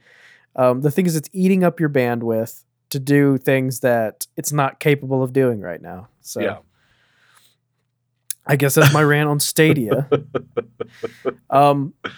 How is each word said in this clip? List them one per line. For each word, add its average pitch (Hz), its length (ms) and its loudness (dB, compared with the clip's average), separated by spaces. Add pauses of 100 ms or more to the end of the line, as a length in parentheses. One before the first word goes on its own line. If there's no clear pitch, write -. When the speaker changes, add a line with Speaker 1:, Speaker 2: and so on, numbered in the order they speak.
(560)
Speaker 1:
Um, 127 260 2
the 147 100 0
thing 185 160 0
is, 160 80 -2
it's 151 180 -6
eating 185 300 2
up 170 160 0
your 156 100 0
bandwidth 120 760 -2 (260)
to 143 100 -6
do 139 400 2
things 131 400 -2
that 117 480 -2 (100)
it's 147 140 -8
not 143 280 -2
capable 135 440 0
of 127 100 -6
doing 127 280 0
right 87 200 -10
now. 87 280 -16 (120)
So - 200 -10
Speaker 2:
Yeah. - 160 -4 (1900)
Speaker 1:
I 151 100 0
guess 139 200 0
that's 147 180 6
my 151 80 2
rant 147 280 2
on 147 100 0
Stadia. 143 760 0
Speaker 2:
<laughs> 139 60 2 (1300)
Speaker 1:
Um, 143 440 2 (240)